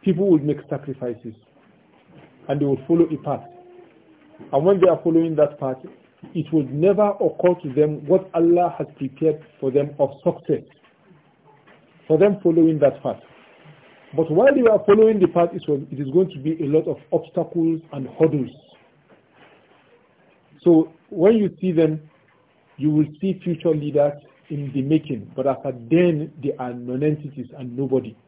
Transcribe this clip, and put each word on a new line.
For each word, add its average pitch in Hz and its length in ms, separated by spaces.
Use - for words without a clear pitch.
people 190 300
would 151 140
make 147 120
sacrifices 123 640
and 143 120
they 147 60
would 139 220
follow 165 180
a 156 120
path. 135 300
And 143 140
when 190 160
they 190 60
are 165 160
following 165 320
that 147 240
path, 131 180
it 156 200
would 135 200
never 190 380
occur 180 420
to 135 100
them 151 340
what 185 260
Allah 170 440
has 156 100
prepared 151 460
for 135 120
them 143 280
of 143 100
success, - 400
for 160 100
them 202 240
following 165 380
that 135 240
path. 117 160
But 156 160
while 247 220
they 269 160
are 208 160
following 220 340
the 180 80
path, 170 260
it 180 160
was, 139 120
it 135 80
is 139 120
going 175 200
to 151 80
be 156 240
a 143 40
lot 156 200
of 151 100
obstacles 165 680
and 135 140
hurdles. 147 320
So 160 300
when 208 280
you 202 240
see 185 100
them, 156 300
you 143 120
will 151 160
see 185 220
future 165 300
leaders 147 400
in 143 240
the 139 80
making, 143 540
but 131 120
as 131 160
at 123 260
then, 160 420
they 151 160
are 123 140
non-entities 139 760
and 127 200
nobody. 127 380